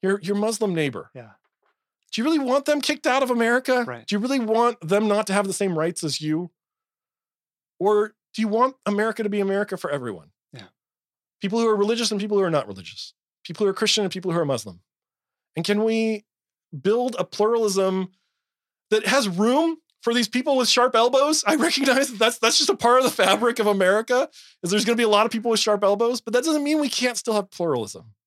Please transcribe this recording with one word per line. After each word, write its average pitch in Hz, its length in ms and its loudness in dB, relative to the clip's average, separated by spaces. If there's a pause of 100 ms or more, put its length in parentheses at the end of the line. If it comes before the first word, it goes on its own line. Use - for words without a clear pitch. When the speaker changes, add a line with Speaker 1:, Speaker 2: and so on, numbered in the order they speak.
Speaker 1:
your, 196 180 0
your 196 160 -4
Muslim 214 380 -2
neighbor. 143 400 -4
Speaker 2:
Yeah. 117 160 -18 (800)
Speaker 1:
Do - 80 -6
you 233 40 -2
really 320 140 2
want 269 280 0
them 294 160 0
kicked - 240 -4
out 269 160 2
of 254 80 -2
America? 240 540 0
Speaker 2:
Right. 120 220 -12
Speaker 1:
Do - 80 -4
you 208 60 0
really 254 200 0
want 233 460 2
them 208 220 2
not 208 200 0
to 190 40 -2
have 202 140 0
the 190 80 -6
same 185 240 -2
rights 170 260 -4
as 143 160 -4
you? 156 300 -4 (1300)
Or 208 340 2 (220)
do 220 80 -2
you 220 60 0
want 247 280 0 (100)
America 214 360 -2
to 208 60 -2
be 202 120 -2
America 196 360 -2
for 180 140 -6
everyone? 123 400 -8 (220)
Speaker 2:
Yeah. 101 160 -20 (720)
Speaker 1:
People 202 180 -2
who 226 80 2
are 214 100 4
religious 220 340 0
and 208 100 -4
people 208 160 -2
who 196 80 2
are 175 60 0
not 139 180 0
religious. - 460 -16 (300)
People 202 220 -4
who 190 40 4
are 190 40 -2
Christian 214 300 0
and 185 80 -4
people 185 200 -4
who 170 60 0
are 170 60 0
Muslim. 110 360 -6 (760)
And 165 80 -6
can 208 200 0
we 220 400 -2 (540)
build 226 400 0
a 180 60 -2
pluralism 190 880 0 (800)
that 214 160 2
has 220 220 2
room 254 500 2 (240)
for 233 120 0
these 240 140 2
people 262 280 0
with 247 120 2
sharp 240 260 2
elbows? 262 520 4
I 311 100 2
recognize 269 540 2
that 220 80 -14
that's, 220 200 2
that's 226 200 2
just - 120 0
a - 60 2
part 240 220 4
of 262 60 4
the 233 60 2
fabric 214 480 2
of 214 80 2
America, 208 640 2 (340)
is 175 80 -4
there's 214 140 0
gonna 226 120 0
be 240 60 0
a 226 60 2
lot 208 180 4
of 226 60 -4
people 233 180 -4
with 220 100 0
sharp 208 220 0
elbows, 226 380 0
but 226 140 -10
that 247 100 2
doesn't 302 180 0
mean 302 180 0
we 285 80 0
can't 247 280 -2
still - 180 -4
have 196 160 -2
pluralism. 117 640 -6 (120)